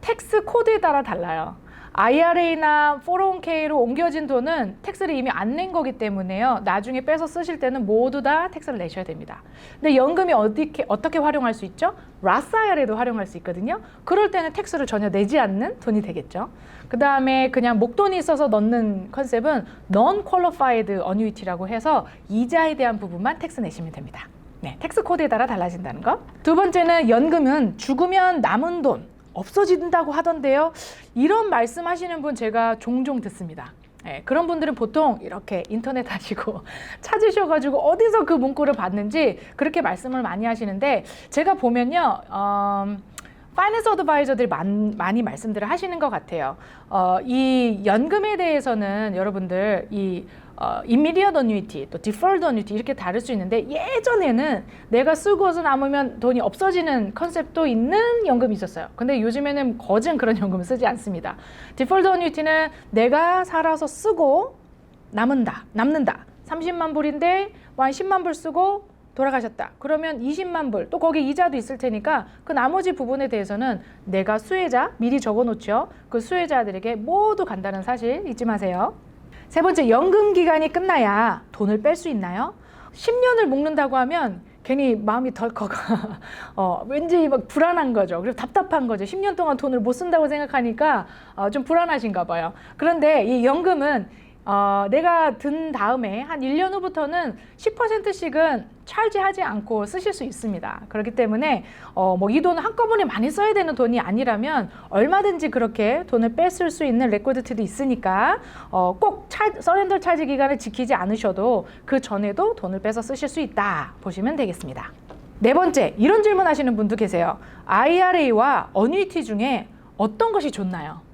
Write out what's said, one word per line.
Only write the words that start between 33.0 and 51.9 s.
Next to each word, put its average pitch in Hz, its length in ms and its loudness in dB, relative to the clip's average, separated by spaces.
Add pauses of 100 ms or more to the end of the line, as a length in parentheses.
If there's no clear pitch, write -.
듣습니다. 160 520 -12 (340)
예, 147 180 -10
그런 330 220 0
분들은 311 280 -2
보통 240 480 0
이렇게 180 460 -8
인터넷 247 420 -6
하시고 - 520 -8 (200)
<laughs> - 200 -16
찾으셔가지고 330 760 2
어디서 392 460 4
그 320 80 0
문구를 277 420 2
봤는지 208 640 0 (180)
그렇게 311 260 0
말씀을 254 400 -4
많이 196 240 -4
하시는데, 226 580 -2 (260)
제가 330 240 2
보면요, 247 680 2 (100)
음, 202 720 -2 (520)
파이낸스 440 360 2
어드바이저들이 285 580 2
많-, 202 480 -2
많이 226 260 0
말씀들을 208 460 -6
하시는 349 300 -4
것 294 120 0
같아요. 151 460 -4 (320)
어, 185 360 2
이 247 600 2
연금에 320 520 2
대해서는 220 800 -2
여러분들 190 760 -2
이, 196 340 -4 (360)
어, - 260 -4
이미디엇 330 500 2
어뉴이티, 208 540 -2